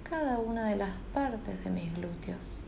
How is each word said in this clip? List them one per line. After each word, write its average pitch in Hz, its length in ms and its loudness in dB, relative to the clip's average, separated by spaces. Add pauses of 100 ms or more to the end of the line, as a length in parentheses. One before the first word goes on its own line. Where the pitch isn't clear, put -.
cada 285 360 2
una 226 280 2
de 208 80 4
las 196 160 2 (220)
partes 226 500 0
de 190 60 0
mis 175 260 0
glúteos. 175 720 -4